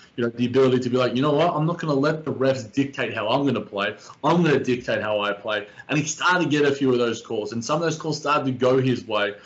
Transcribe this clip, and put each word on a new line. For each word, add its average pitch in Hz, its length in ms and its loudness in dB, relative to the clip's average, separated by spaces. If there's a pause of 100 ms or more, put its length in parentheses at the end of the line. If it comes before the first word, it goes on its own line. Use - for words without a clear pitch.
(160)
you 120 80 -2
know, 120 60 0
the 120 160 -2
ability 127 360 4
to 123 80 -2
be 123 80 0
like, 123 180 2
"You 131 80 2
know 147 100 2
what? 165 220 2
I'm 151 100 0
not 170 140 -2
gonna 151 160 0
let 156 280 0
the 139 80 -4
refs 117 400 0
dictate 127 420 -2
how 107 140 -4
I'm 135 180 0
gonna 120 140 2
play. 101 360 -4 (280)
I'm 170 200 4
gonna 147 160 4
dictate 120 420 -2
how 107 180 0
I 101 140 0
play." 107 340 -6 (220)
And 143 80 0
he 151 80 0
started 175 380 0
to 147 60 -2
get 147 140 2
a 139 100 4
few 135 200 2
of 120 60 2
those 117 240 -2
calls, 107 300 -6
and 117 120 -6
some 151 120 -2
of 170 40 -2
those 156 160 -2
calls 151 220 -6
started 143 260 0
to 135 60 -2
go 127 280 2
his 120 260 0
way. 104 280 -2 (120)